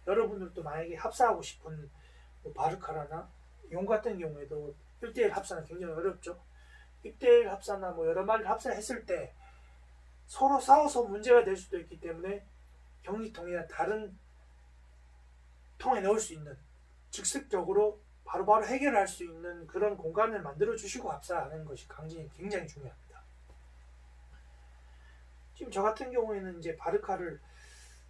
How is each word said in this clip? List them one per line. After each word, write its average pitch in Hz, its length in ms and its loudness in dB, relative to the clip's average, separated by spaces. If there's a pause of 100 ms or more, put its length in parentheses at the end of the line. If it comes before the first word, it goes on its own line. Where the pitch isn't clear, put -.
여러분들도 196 560 -2
만약에 160 320 -6
합사하고 226 480 2
싶은 151 480 -12 (500)
뭐 - 120 -14
바르카라나 156 760 -4 (420)
용 180 140 -4
같은 214 320 0
경우에도 147 560 -8 (280)
일 226 120 -8
대 247 80 0
일 208 100 4
합사는 180 340 -6
굉장히 170 280 -10
어렵죠. 175 480 -4 (640)
일 - 160 -12
대 240 220 10
일 202 100 0
합사나 196 400 -6
뭐 165 160 -2
여러 175 180 0
마리를 220 240 2
합사했을 226 560 -4
때 165 300 -6 (880)
서로 269 340 4
싸워서 277 440 8
문제가 220 400 8
될 190 120 0
수도 190 220 -8
있기 160 220 -12
때문에 175 440 -8 (600)
격리통이나 175 640 -6
다른 208 500 -4 (1600)
통에 247 220 4
넣을 208 180 4
수 190 140 -6
있는, 151 220 -14 (540)
즉석적으로 208 880 0 (260)
바로바로 202 420 4
해결할 247 400 2
수 - 160 -8
있는 170 420 -12
그런 196 320 0
공간을 190 460 -2
만들어주시고 202 680 -4
합사하는 156 540 -6
것이 143 220 -14
굉장히, 156 500 -14
굉장히 185 300 -6
중요합니다. - 560 -20 (2250)
지금 247 160 -12
저 196 100 0
같은 220 300 0
경우에는 202 480 -2
이제 160 180 -6
바르카를 180 600 -2 (720)